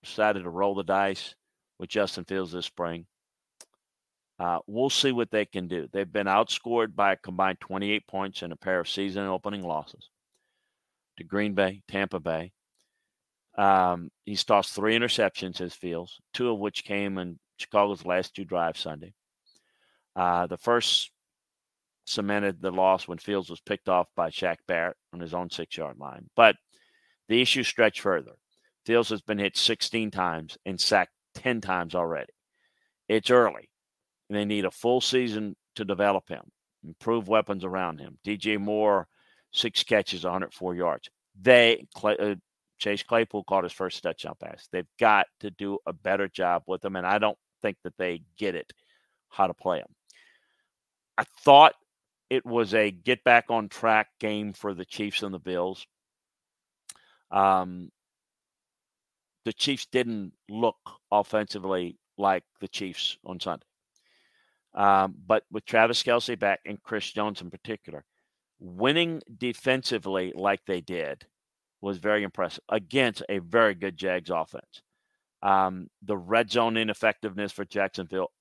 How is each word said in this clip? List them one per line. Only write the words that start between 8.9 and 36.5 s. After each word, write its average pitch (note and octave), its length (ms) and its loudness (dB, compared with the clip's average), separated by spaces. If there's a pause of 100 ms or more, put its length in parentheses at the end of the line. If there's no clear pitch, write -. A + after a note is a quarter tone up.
losses D#2+ 460 -8 (1080)
to E2+ 60 -16
Green G#2 280 -4
Bay, F#2+ 340 0
Tampa G2 320 -4
Bay. E2 340 -6 (1040)
Um, F#2 540 2 (140)
he's G2+ 180 -6
tossed G2+ 320 2
three A2 240 0
interceptions, G2+ 600 -2
his F2+ 160 -8
Fields, F2 460 -10 (120)
two B2 180 -2
of A2 80 -2
which G2+ 240 -6
came G2+ 360 -4
in F2+ 200 -8 (180)
Chicago's G2+ 480 0
last F2+ 300 -2
two G2 100 -10
drives E2+ 360 -2
Sunday. D#2+ 340 -12 (1040)
Uh, F2 320 2
the F2+ 80 -8
first - 560 0 (920)
cemented G2+ 560 -4
the F#2+ 120 -4
loss F#2 340 2
when F2 120 -10
Fields G2 300 -4
was E2+ 120 -14
picked - 280 -6
off F2+ 280 2
by E2 140 -2
Shaq E2+ 260 -4 (100)
Barrett F2 300 -4 (160)
on F2 80 -14
his E2 140 -10
own F2 160 -6
six-yard D#2 500 -10
line. C#2 340 -16
But A2+ 220 8 (720)
the A#2 120 2
issue B2+ 220 0
stretched A2 380 2
further. D#2+ 320 -2 (540)
Fields A#2 240 4
has G#2+ 120 -6
been G#2 160 -4
hit G2+ 180 -2
sixteen A2 540 0
times E2+ 560 -4
and F#2 140 -6
sacked F#2+ 340 2 (220)
ten B2 240 -2
times F2+ 340 -4
already. E2 380 -4 (760)
It's G#2+ 220 2
early. A2 400 4 (600)
They G#2 140 -2
need G#2 200 -2
a F#2 80 0
full B2 280 2
season G#2+ 540 -2 (220)
to G#2+ 80 -6
develop G2 440 0
him, D2 140 -10 (420)